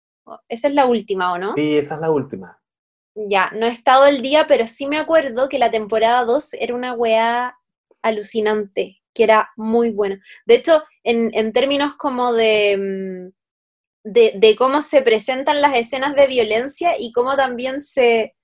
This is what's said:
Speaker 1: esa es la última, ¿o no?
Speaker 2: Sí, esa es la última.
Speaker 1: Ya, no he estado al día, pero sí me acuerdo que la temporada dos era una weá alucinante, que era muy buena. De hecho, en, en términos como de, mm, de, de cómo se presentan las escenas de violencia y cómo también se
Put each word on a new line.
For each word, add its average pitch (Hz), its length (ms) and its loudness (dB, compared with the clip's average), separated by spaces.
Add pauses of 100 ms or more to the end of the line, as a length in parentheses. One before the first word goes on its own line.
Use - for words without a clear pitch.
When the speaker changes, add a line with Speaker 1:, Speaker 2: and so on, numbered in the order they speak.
(480)
Speaker 1:
esa 233 220 -4
es 277 40 -6
la 277 140 4
última, 196 460 -2
¿o 175 40 -6
no? 196 160 -6
Speaker 2:
Sí, 151 240 0
esa 147 180 -2
es 151 60 -8
la 160 80 -2
última. 98 500 -4 (540)
Speaker 1:
Ya, 196 420 -2
no 220 120 -2
he - 20 0
estado 262 360 4
al 285 180 2
día, 302 240 2
pero 240 180 2
sí 277 220 -10
me 294 100 -4
acuerdo 285 520 0
que 277 100 -2
la 233 100 2
temporada 226 560 0
dos 247 300 -2
era 240 180 -6
una 247 200 -6
weá 233 600 0 (460)
alucinante, 214 1000 -4 (120)
que 233 100 2
era 214 340 4
muy 226 340 0
buena. 196 280 -4 (260)
De 233 100 4
hecho, 311 280 2 (200)
en, 233 300 0
en 220 180 -2
términos 277 460 0
como 247 360 -2
de, 214 440 2
mm, 190 1300 -12
de, 220 240 4
de 214 200 6
cómo 262 280 2
se 285 180 2
presentan 262 600 0
las 285 140 2
escenas 262 400 -2
de 277 120 6
violencia 254 680 -2
y 226 140 -8
cómo 254 240 -2
también 262 460 -2
se 233 640 0